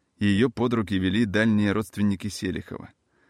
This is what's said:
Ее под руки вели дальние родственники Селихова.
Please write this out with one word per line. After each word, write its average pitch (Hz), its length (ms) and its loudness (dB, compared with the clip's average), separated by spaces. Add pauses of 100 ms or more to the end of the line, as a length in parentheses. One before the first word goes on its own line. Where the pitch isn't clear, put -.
(180)
Ее 101 320 2
под 117 240 -2
руки 101 240 0
вели 92 260 2
дальние 104 480 2
родственники 104 560 -2
Селихова. - 640 -8 (400)